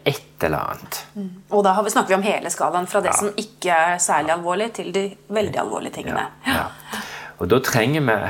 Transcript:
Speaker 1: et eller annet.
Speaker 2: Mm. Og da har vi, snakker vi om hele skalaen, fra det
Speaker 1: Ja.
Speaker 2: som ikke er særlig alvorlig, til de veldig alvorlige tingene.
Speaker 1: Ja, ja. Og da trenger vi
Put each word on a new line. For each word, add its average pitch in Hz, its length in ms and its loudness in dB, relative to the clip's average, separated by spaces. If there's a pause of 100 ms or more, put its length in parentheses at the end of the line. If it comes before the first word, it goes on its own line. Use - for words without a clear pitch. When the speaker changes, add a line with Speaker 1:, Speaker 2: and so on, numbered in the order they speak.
Speaker 1:
et - 400 -4
eller 78 160 0
annet. - 380 -8 (160)
Speaker 2:
Mm. 196 140 -8 (220)
Og 202 140 4
da 190 80 6
har 202 100 4
vi, 202 80 0
snakker 208 220 2
vi 190 60 6
om 196 80 0
hele 170 260 0
skalaen, 175 340 0
fra 202 140 2
det 180 80 2
Speaker 1:
Ja. - 80 2
Speaker 2:
som 202 220 0
ikke 180 340 -4
er 170 260 4
særlig 156 360 2
alvorlig, 175 400 -2
til 175 180 -8
de 196 240 -2 (140)
veldig 208 280 -2
alvorlige - 360 -4
tingene. - 320 -4 (200)
Speaker 1:
Ja, 269 60 0
ja. - 480 -6 (380)
Og 104 100 -2
da 120 100 6
trenger 131 460 2
vi 113 140 4 (120)